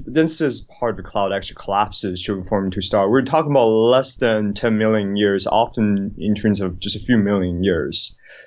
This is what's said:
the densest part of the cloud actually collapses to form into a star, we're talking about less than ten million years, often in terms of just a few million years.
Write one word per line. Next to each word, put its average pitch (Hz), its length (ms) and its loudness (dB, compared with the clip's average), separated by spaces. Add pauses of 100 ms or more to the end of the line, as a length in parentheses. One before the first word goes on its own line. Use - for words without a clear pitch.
the 117 80 -12
densest 151 580 0
part 117 220 -4
of 95 40 -6
the 98 60 -10
cloud 98 300 -2
actually 98 240 -6
collapses 98 680 -2
to 98 220 -4
form 98 220 -2
into 92 120 -4
a 98 40 -4
star, 98 280 2
we're 131 120 4
talking 156 280 0
about 131 160 4
less 117 480 4
than 107 400 0
ten 110 240 0
million 107 380 0
years, 101 300 2
often 104 720 0
in 104 180 0
terms 101 240 0
of 90 180 -4
just - 160 -6
a 107 60 -8
few 120 180 2
million 95 460 0
years. 80 520 0 (300)